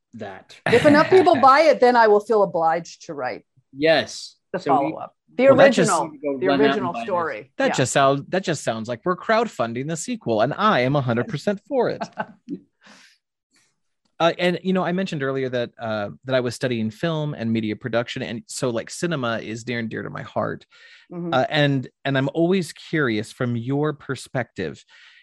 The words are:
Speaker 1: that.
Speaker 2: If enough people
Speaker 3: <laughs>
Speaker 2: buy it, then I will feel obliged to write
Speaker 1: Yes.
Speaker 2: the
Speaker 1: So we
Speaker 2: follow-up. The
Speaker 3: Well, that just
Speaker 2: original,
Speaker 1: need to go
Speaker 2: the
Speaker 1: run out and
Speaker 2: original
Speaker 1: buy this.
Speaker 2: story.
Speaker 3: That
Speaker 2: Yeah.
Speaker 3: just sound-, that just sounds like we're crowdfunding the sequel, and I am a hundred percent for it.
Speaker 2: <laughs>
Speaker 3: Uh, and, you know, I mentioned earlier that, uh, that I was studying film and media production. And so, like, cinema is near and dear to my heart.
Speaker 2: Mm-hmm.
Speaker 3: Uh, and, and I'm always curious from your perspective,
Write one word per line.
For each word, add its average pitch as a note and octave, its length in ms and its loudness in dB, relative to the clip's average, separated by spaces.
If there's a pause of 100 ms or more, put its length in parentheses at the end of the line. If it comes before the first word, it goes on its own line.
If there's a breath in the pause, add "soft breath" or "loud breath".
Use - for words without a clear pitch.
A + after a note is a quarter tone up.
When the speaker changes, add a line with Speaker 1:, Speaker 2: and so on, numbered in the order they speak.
(140)
Speaker 1:
that. - 400 -16 (120)
Speaker 2:
If A#3+ 180 4
enough D4+ 240 6
people F4 280 6
Speaker 3:
<laughs> A#3+ 40 0
Speaker 2:
buy C4+ 220 8
it, D4+ 180 4
then B3 160 6
I A3+ 120 6
will G#3 120 6
feel G#3 220 2
obliged E3 640 -2
to E3 80 -12
write B2+ 320 -8 (280)
Speaker 1:
Yes. C#3+ 640 0 (160)
Speaker 2:
the F#3+ 60 -6
Speaker 1:
So D3+ 140 -2
we D3 180 2
Speaker 2:
follow-up. - 260 -12 (180)
The B3+ 120 2
Speaker 3:
Well, C4+ 100 8
that C4+ 160 8
just G3+ 180 2
Speaker 2:
original, D#3+ 200 0
Speaker 1:
need C#3+ 80 -18
to - 80 -16
go C#3 120 -4
Speaker 2:
the B2 80 -2
Speaker 1:
run C#3 140 2
out C#3+ 40 4
and C#3 80 4
Speaker 2:
original C#3 200 -4
Speaker 1:
buy - 80 -10
this. A#3 60 -8
Speaker 2:
story. D#3+ 500 -6
Speaker 3:
That C4+ 120 0
Speaker 2:
Yeah. D3+ 60 -2
Speaker 3:
just C3 200 0
sound-, C#3 340 2
that F#3 160 -4
just D#3 180 -6
sounds A2+ 240 -6
like B2 200 -8
we're F3+ 100 0
crowdfunding C#3+ 720 -4
the E3 80 -6
sequel, B2+ 460 -4
and C#3 120 2
I F#3+ 260 2
am C3 140 2
a D3 60 2
hundred A#2+ 280 0
percent G3+ 380 -4
for A#3+ 220 -2
it. D3+ 260 -6
Speaker 2:
<laughs> - 460 -14 (1600 loud breath)
Speaker 3:
Uh, E3 180 2
and, F3+ 240 0
you F#3 100 -2
know, F#3 120 0
I E3+ 80 -2
mentioned F3+ 320 -4
earlier C3+ 240 -4
that, A#2+ 300 -4
uh, G#2+ 320 -6 (140)
that C3 120 -2
I B2+ 40 2
was B2 140 -2
studying A#2 360 -2
film D#3 440 -4
and A2+ 180 -4
media A2 220 -2
production. A#2+ 480 -4
And A2 240 -10
so, - 240 -4
like, A2+ 180 -6
cinema B2+ 500 -4
is A2+ 280 -12
near A#2+ 140 -4
and A2+ 100 -6
dear G#2+ 140 -8
to G#2+ 40 -12
my G2+ 140 -10
heart. G#2+ 420 -6 (480 loud breath)
Speaker 2:
Mm-hmm. F3 220 -6
Speaker 3:
Uh, B2+ 160 2
and, C#3+ 380 0 (160)
and C#3 120 -2
I'm C3+ 160 0
always E3+ 400 0
curious A#2 600 -4
from A#2+ 240 -4
your C#3 360 -2
perspective, - 920 -8 (380 soft breath)